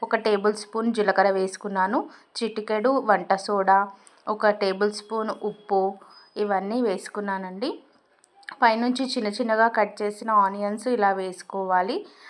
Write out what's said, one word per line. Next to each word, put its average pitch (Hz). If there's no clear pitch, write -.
ఒక 233
టేబుల్ 208
స్పూన్ 226
జీలకర్ర 196
వేసుకున్నాను, 190
చిటికెడు 214
వంట 214
సోడా, 196
ఒక 214
టేబుల్ 208
స్పూన్ 220
ఉప్పు, 196
ఇవన్నీ 202
వేసుకున్నానండి. 196
పైనుంచి 240
చిన్న 247
చిన్నగా 220
కట్ 214
చేసిన 208
ఆనియన్స్ 202
ఇలా 202
వేసుకోవాలి. 190